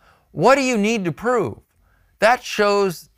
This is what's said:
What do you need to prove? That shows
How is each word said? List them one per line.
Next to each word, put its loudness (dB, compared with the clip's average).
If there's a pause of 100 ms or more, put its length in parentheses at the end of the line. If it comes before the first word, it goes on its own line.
(300)
What 4
do 2
you 0
need -2
to -4
prove? -4 (600)
That 2
shows -2